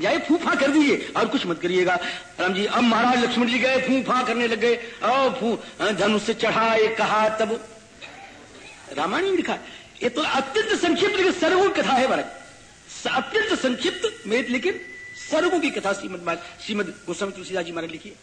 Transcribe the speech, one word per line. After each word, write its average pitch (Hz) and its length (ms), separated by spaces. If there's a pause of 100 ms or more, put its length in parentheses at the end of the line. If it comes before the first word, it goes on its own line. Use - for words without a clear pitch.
जाए 233 160
फूंफा 330 380
कर 277 160
दीजिए 277 460
और 214 100
कुछ 233 180
मत 170 160
करिएगा। 180 340 (440)
राम 185 140
जी, 202 120
अब 226 180
महाराज 240 400
लक्ष्मण 233 240
जी 240 120
गए, 262 220
फूंफा 247 420
करने 233 240
लग 226 120
गए, 233 160 (280)
"ओ 254 260
फूं-, 208 280 (240)
हाँ, 202 140
धनुष 202 260
से 226 120
चढ़ा 220 420
एक 214 220
कहा 214 320
तब।" 220 380 (1300)
रामायण 202 320
में 392 60
लिखा 339 220
है। - 60 (440)
ये 247 60
तो 294 120
अत्यंत 359 600
संक्षिप्त 381 340
लेकिन 370 160
सर्वगुण 370 380
कथा 262 220
है 262 160
महाराज। 180 180 (840)
अत्यंत 359 520
संक्षिप्त 277 680
में, 240 200
लेकिन 262 340 (500)
सर्वों 339 280
की 285 100
कथा 196 240
श्रीमद् 185 300
मा-, - 420
श्रीमद् 208 240
गोस्वामी 185 440
तुलसीदास 180 320
जी 170 60
महाराज 165 200
लिखी 165 180
है। - 140